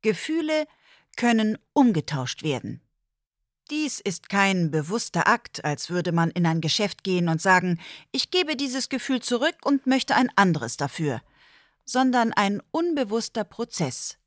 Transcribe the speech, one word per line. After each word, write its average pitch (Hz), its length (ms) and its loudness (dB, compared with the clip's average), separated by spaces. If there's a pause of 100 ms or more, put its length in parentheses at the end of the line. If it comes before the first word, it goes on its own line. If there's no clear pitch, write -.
Gefühle 302 640 0 (500)
können 220 400 2 (160)
umgetauscht 160 680 2
werden. 127 380 -4 (880)
Dies 302 300 -4
ist - 300 -6
kein 190 420 2
bewusster 160 560 -2
Akt, - 380 -2
als 147 240 -4
würde 175 240 -2
man 165 180 2
in 175 140 0
ein 165 160 0
Geschäft 170 420 -2
gehen 180 240 0
und 160 140 0
sagen, 180 400 2 (320)
„Ich - 180 -4
gebe 330 240 0
dieses 262 320 -2
Gefühl 254 340 -2
zurück 247 440 -2
und 277 200 2
möchte 262 300 2
ein 247 220 4
anderes 151 400 2
dafür“, 143 440 -2 (600)
sondern 247 480 2
ein 202 300 0 (100)
unbewusster 254 720 -2
Prozess. - 840 -4